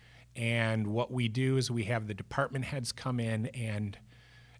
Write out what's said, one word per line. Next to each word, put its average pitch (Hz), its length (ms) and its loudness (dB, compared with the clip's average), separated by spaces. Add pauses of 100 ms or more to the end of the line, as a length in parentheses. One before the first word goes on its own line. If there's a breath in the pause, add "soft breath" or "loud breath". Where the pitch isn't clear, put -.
(360 soft breath)
And 113 500 2
what 110 240 0
we 123 160 0
do 131 300 2
is 123 120 2
we 117 160 0
have 110 220 0
the 104 80 -4
department 131 520 -2
heads 127 260 -4
come 127 260 -2
in 113 280 0
and 107 520 -4 (600 soft breath)